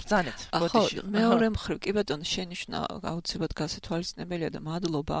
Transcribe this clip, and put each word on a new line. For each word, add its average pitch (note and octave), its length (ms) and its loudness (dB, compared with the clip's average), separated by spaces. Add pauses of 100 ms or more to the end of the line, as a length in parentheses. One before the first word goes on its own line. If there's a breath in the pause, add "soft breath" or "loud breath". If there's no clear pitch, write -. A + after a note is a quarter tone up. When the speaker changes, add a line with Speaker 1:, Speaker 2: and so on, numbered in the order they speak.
Speaker 1:
ბრძანეთ, F3+ 320 2 (120)
Speaker 2:
ა, - 60 4 (140)
ხო, A#3+ 80 8
Speaker 1:
ბოდიში. - 320 4
Speaker 2:
მეორე A3+ 360 6
Speaker 1:
აჰა. G#3+ 80 0
Speaker 2:
მხრივ, - 280 -4
კი - 140 0
ბატონო, D#3 280 0
შენიშვნა - 540 -4 (320)
აუცილებლად E3 480 -4
გასათვალისწინებელია E3+ 920 -4
და - 120 -6
მადლობა D#3 580 -2